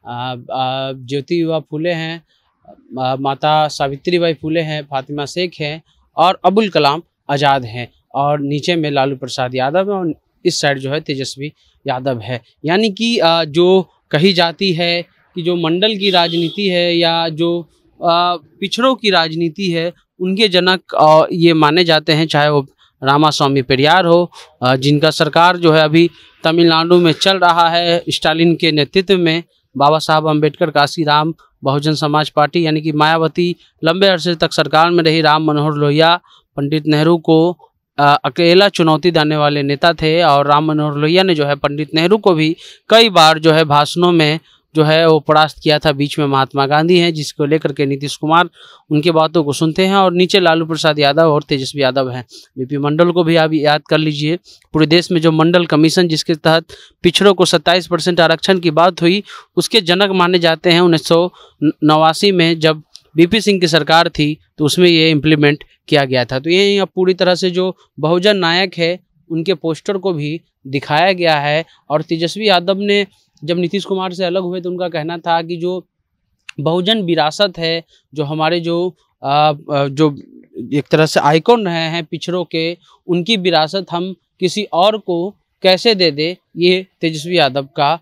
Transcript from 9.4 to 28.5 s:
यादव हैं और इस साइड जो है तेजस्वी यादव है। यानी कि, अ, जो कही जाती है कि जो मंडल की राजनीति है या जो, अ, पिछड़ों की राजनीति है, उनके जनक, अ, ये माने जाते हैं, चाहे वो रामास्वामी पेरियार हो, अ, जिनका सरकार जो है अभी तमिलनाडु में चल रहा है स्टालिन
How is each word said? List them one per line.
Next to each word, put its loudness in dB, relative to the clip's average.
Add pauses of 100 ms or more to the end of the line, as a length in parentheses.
यादव -2
हैं -4
और -4 (300)
इस -2
साइड -2
जो -8
है -4
तेजस्वी -10 (340)
यादव -4
है। -10 (220)
यानी 0
कि, -4
अ, 0
जो 2 (220)
कही 2
जाती -2
है -2
कि -16
जो -2
मंडल 0
की -2
राजनीति -2
है 0
या 0
जो, -4 (320)
अ, 0 (240)
पिछड़ों 0
की -2
राजनीति -2
है, -4 (280)
उनके -2
जनक, 0
अ, 4
ये 2
माने 2
जाते 0
हैं, 2
चाहे 0
वो 0 (380)
रामास्वामी 2
पेरियार 2
हो, 2 (300)
अ, 2
जिनका 2
सरकार 2
जो 2
है 4
अभी 2 (340)
तमिलनाडु 4
में 4
चल 0
रहा 4
है 0
स्टालिन 0